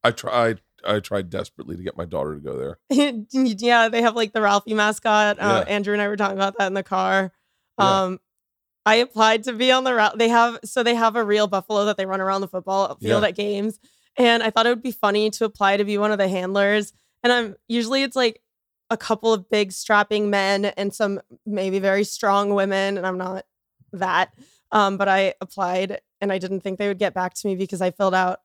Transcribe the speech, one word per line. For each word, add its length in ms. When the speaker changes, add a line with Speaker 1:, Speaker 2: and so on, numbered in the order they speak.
Speaker 1:
I 80
tried, 500
I 140
tried 300
desperately 460
to 80
get 140
my 80
daughter 300
to 60
go 160
there. 220
Speaker 2:
<laughs> 420
Yeah, 580
they 120
have, 140
like, 180
the 80
Ralphie 320
mascot. 680
Uh, 280
Speaker 1:
Yeah. 60
Speaker 2:
Andrew 200
and 80
I 60
were 100
talking 200
about 220
that 80
in 60
the 100
car. 480
Speaker 1:
Yeah. 240
Speaker 2:
Um, 160
I 100
applied 480
to 100
be 180
on 120
the 100
Ralph-, 240
they 120
have, 340
so 180
they 140
have 220
a 60
real 240
buffalo 380
that 120
they 80
run 160
around 200
the 60
football 540
field 220
Speaker 1:
Yeah. 60
Speaker 2:
at 60
games. 440
And 240
I 80
thought 160
it 40
would 120
be 100
funny 400
to 140
apply 320
to 60
be 140
one 140
of 60
the 120
handlers. 640
And 100
I'm, 220
usually 360
it's, 120
like, 260
a 60
couple 380
of 160
big 240
strapping 560
men 360
and 280
some 260
maybe 340
very 260
strong 480
women. 440
And 80
I'm 120
not 280
that. 420
Um, 240
but 140
I 320
applied 580
and 100
I 60
didn't 240
think 180
they 80
would 100
get 160
back 220
to 120
me 80
because 260
I 100
filled 240
out 300